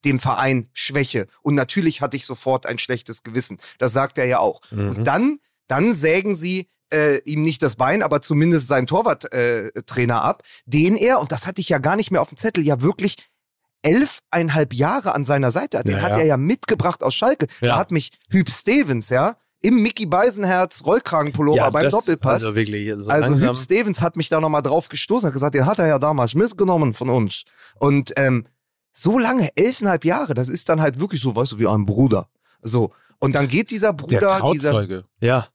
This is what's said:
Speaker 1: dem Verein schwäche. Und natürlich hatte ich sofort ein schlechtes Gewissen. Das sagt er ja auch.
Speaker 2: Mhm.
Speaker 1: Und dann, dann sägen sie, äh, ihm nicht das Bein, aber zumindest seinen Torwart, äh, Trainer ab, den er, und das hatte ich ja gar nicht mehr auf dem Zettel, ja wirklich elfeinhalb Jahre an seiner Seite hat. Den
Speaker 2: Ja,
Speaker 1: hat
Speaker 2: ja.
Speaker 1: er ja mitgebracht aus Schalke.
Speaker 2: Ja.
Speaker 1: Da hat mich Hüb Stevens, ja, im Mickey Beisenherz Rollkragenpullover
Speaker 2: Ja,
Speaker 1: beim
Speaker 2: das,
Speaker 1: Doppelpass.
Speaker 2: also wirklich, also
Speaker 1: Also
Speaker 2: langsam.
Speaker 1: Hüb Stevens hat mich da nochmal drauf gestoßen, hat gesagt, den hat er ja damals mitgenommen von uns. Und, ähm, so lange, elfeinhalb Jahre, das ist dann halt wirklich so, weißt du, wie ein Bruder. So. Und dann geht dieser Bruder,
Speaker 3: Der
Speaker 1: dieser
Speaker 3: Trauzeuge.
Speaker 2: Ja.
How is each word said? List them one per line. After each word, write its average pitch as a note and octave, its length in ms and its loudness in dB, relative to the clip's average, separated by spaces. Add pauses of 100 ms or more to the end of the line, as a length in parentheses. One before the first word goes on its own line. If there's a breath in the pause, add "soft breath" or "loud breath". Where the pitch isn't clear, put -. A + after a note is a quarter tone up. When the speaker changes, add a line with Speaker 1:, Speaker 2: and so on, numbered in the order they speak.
Speaker 1:
dem C3+ 140 2
Verein C3 540 -2
schwäche. C3+ 540 -4 (160 soft breath)
Und D3 120 0
natürlich D3+ 460 -2
hatte C#3 160 -4
ich - 80 -6
sofort C3 400 -4
ein A#2 140 -6
schlechtes - 420 -8
Gewissen. A2+ 360 -6 (200 loud breath)
Das B2 160 0
sagt C3+ 240 -2
er C3 80 0
ja B2 140 0
auch. - 220 0 (100)
Speaker 2:
Mhm. G2+ 180 -4
Speaker 1:
Und G2 160 -4
dann, A#3 340 0 (280)
dann F3 260 0
sägen F3+ 420 0
sie, F3+ 320 -4 (240)
äh, D3+ 340 2
ihm D3+ 180 -2
nicht D#3 180 0
das B2 140 0
Bein, D3+ 260 2
aber D3 200 0
zumindest D#3 460 2
seinen C3 200 2
Torwart, F#3 460 0
äh, A#2+ 360 0 (160)
Trainer A#2+ 380 0
ab, D3+ 180 -2 (240 loud breath)
den D#3 300 2
er, A#3+ 240 2
und D3+ 120 -6
das - 140 -6
hatte F#3 160 -8
ich - 80 -8
ja D#3+ 80 2
gar D3+ 180 0
nicht G#3+ 140 -2
mehr E3+ 120 2
auf - 80 -2
dem - 80 -14
Zettel, G3 260 -2
ja C#3+ 180 2
wirklich F#3+ 360 -2 (680)
elfeinhalb E3 880 0
Jahre F3+ 400 0
an C#3+ 120 -2
seiner C#3 260 2
Seite G#3+ 280 -4
hat. - 80 -4
Den G2 100 0
Speaker 2:
Ja, G2 40 -2
Speaker 1:
hat G#2 100 0
Speaker 2:
ja. G#2 80 2
Speaker 1:
er D#3+ 60 4
ja D3 120 4
mitgebracht F3 680 -2
aus C3 100 0
Schalke. G#3+ 340 0 (140)
Speaker 2:
Ja. A#2+ 80 2
Speaker 1:
Da A#2+ 80 2
hat F#3+ 140 -2
mich D#3+ 200 -4 (180)
Hüb F#3+ 200 2
Stevens, F3+ 600 0
ja, C#3+ 280 0 (240)
im A#3 200 4
Mickey G#3+ 240 -2
Beisenherz F#3 800 0
Rollkragenpullover D3+ 720 2
Speaker 2:
Ja, C#3 140 2
Speaker 1:
beim D3+ 120 2
Speaker 2:
das, C#3+ 100 2
Speaker 1:
Doppelpass. D3+ 500 0
Speaker 2:
also G#2+ 120 -2
wirklich, G#2 360 -2
also G#2 200 -8
Speaker 1:
Also C3 200 2
Speaker 2:
langsam. C3 180 4
Speaker 1:
Hüb B2 80 -2
Stevens G3+ 440 0
hat E3+ 140 -2
mich D#3+ 140 -4
da D#3+ 100 2
nochmal D#3 220 0
drauf C#3+ 280 0
gestoßen, G3+ 380 -2
hat C3+ 60 -2
gesagt, C#3 220 -2
den C3 100 4
hat G3+ 140 0
er E3+ 80 4
ja D3+ 120 4
damals C3 360 0
mitgenommen F3+ 580 2
von B2+ 160 -4
uns. A#2 340 -2 (360 soft breath)
Und, C#3+ 380 2
ähm, B2+ 280 0 (480)
so A3 260 0
lange, A#3 360 0
elfeinhalb G3 500 0
Jahre, F#3+ 280 0
das B2 160 -2
ist E3+ 200 -6
dann D#3+ 120 2
halt C#3 180 0
wirklich E3 220 -4
so, A#2+ 140 -2
weißt B2 160 0
du, G#2 80 -10
wie A2 80 2
ein G#2 180 2
Bruder. G#2 440 0 (340)
So. A2+ 300 -2 (260 soft breath)
Und C3+ 160 -2
dann C#3+ 120 2
geht E3 220 0
dieser G#3+ 240 0
Bruder, C#3 260 -2
Speaker 3:
Der - 0 -
Speaker 1:
dieser G2 200 2
Speaker 3:
Trauzeuge. B2 640 0 (160)
Speaker 2:
Ja. A#2+ 340 0